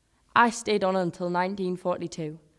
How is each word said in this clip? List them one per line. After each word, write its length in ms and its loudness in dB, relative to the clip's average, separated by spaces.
I 160 8
stayed 320 -2
on 120 2
until 340 -2
nineteen 480 -2
forty-two, 640 -6